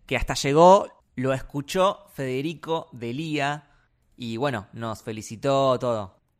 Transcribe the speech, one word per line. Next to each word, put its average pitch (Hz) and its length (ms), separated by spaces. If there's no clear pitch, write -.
que 135 100
hasta 123 200
llegó, 170 520
lo 131 180
escuchó 143 800
Federico 147 800
Delía 143 760
y 113 220
bueno, 120 340
nos 113 320
felicitó 123 760
todo. 113 440